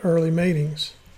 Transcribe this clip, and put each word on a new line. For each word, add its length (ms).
early 260
matings. 640